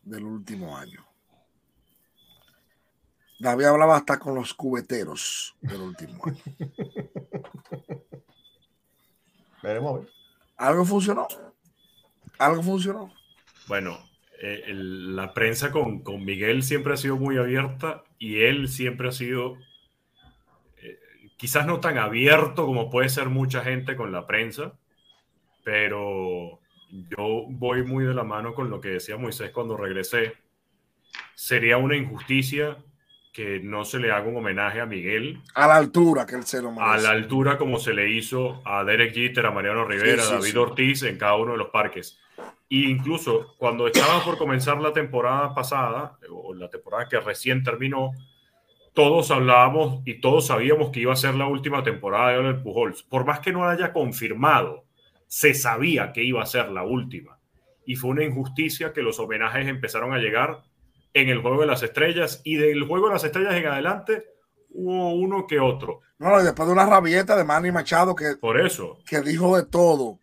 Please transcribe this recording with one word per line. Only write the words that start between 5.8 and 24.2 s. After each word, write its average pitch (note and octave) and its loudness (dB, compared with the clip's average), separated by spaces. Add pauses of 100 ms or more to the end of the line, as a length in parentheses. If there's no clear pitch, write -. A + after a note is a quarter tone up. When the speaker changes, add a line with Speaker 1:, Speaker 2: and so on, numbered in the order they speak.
Speaker 1:
último F3+ -14
año. D3 -6 (220)
Speaker 2:
<laughs> C#3 -12 (3000)
Veremos A#2+ -4
a - -8
ver. - -20 (480)
Speaker 1:
¿Algo D3+ 2
funcionó? G3+ 0 (1080)
¿Algo D#3+ 2
funcionó? F#3+ -4 (540)
Speaker 3:
Bueno, F#2+ -6 (420)
eh, G2+ -10
el, F#2+ -10
la F#2+ -8
prensa A#2 0
con, A#2+ -4
con G2 -12
Miguel G#2 0
siempre C#3 -2
ha - -4
sido C#3 -4
muy C3+ -2
abierta C3+ -4 (140)
y G#2+ -4
él C3+ 2
siempre B2+ -6
ha B2 -6
sido, B2+ -6 (1200)
eh, - -20 (380)
quizás D3 0
no E3+ -2
tan D#3+ -2
abierto C#3 4
como A#2+ 0
puede B2+ 2
ser C3+ -2
mucha C3 0
gente B2+ -4
con G#2+ -6
la F2 -8